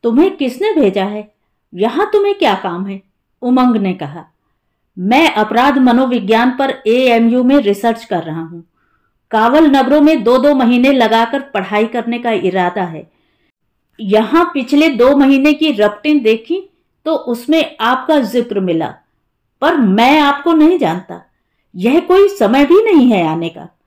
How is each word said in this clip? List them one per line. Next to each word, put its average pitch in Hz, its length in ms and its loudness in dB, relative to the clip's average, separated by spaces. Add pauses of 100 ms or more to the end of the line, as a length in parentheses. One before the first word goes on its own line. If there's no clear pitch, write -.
"तुम्हें 285 340 2
किसने 294 360 -4
भेजा 196 320 0
है? 208 300 -10 (380)
यहाँ 240 400 -2
तुम्हें 403 240 0
क्या 240 160 0
काम 185 320 -6
है?" 196 160 -12 (400)
उमंग 247 340 0
ने 196 180 -2
कहा। 160 320 -12 (720)
"मैं 240 360 0
अपराध 262 440 0
मनोविज्ञान 240 720 0
पर 262 360 -6
एएमयू 240 560 2
में 269 140 2
रिसर्च 220 480 -2
कर 170 180 -6
रहा 165 180 -10
हूँ। 165 220 -16 (680)
कावल 240 340 2
नगरों 277 360 2
में 294 220 2
दो 240 140 2
दो 285 180 2
महीने 247 360 2
लगाकर 233 480 0
पढ़ाई 208 480 -4
करने 233 320 -6
का 240 120 -4
इरादा 185 520 -4
है। 165 280 -12 (880)
यहाँ 220 540 0
पिछले 285 360 0
दो 254 260 2
महीने 277 380 4
की 302 180 -2
रपटिंग 285 500 0
देखी 226 480 -2 (360)
तो 311 100 -2
उसमें 269 640 -2
आपका 254 400 0
जिक्र 240 400 -4
मिला, 165 360 -4 (680)
पर 330 140 0
मैं 240 440 2
आपको 285 340 0
नहीं 320 260 4
जानता। 185 520 -6 (440)
यह 240 240 0
कोई 381 280 4
समय 285 380 2
भी 381 200 4
नहीं 285 260 4
है 180 160 0
आने 165 220 -4
का।" - 380 -20